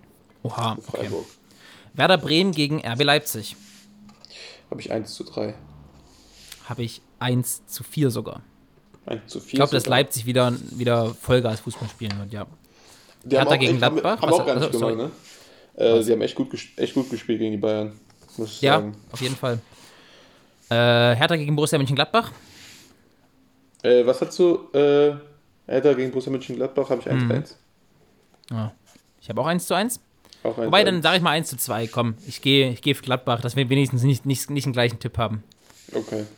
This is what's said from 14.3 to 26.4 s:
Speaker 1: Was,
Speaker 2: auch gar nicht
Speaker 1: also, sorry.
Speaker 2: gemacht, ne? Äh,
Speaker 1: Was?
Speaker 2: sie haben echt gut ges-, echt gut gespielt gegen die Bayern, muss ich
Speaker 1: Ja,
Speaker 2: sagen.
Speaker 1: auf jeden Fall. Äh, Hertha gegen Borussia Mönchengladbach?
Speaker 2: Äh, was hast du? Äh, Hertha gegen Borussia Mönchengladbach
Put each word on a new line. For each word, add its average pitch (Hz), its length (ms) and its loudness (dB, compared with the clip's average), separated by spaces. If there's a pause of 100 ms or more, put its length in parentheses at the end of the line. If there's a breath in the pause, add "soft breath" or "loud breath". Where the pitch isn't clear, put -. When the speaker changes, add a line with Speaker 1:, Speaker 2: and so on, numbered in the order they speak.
Speaker 1:
Was, 175 100 6
Speaker 2:
auch - 40 -2
gar 135 100 2
nicht 139 120 0
Speaker 1:
also, 127 120 -2
sorry. 113 180 0
Speaker 2:
gemacht, 127 140 -6 (680 loud breath)
ne? - 80 0
Äh, 113 140 6
Speaker 1:
Was? 110 60 -2
Speaker 2:
sie 113 60 2
haben 113 100 2
echt - 140 -4
gut 131 160 -4
ges-, - 260 -14
echt 127 160 -4
gut 131 160 -2
gespielt 113 300 -4
gegen 110 140 -2
die 107 40 -4
Bayern, 107 400 -2 (380)
muss 110 160 -6
ich - 100 -14
Speaker 1:
Ja, 135 140 4
Speaker 2:
sagen. 104 200 -2 (160)
Speaker 1:
auf 120 100 -12
jeden 127 160 -4
Fall. 120 220 -4 (1080 loud breath)
Äh, 120 60 0 (400)
Hertha 165 220 2
gegen 147 180 0
Borussia 151 220 2
Mönchengladbach? 143 540 0 (1500 loud breath)
Speaker 2:
Äh, 123 220 6
was 127 160 2
hast 165 160 -6
du? 175 360 2
Äh, 143 420 4 (500)
Hertha 139 280 4
gegen 127 180 -2
Borussia 127 200 -4
Mönchengladbach 131 580 -4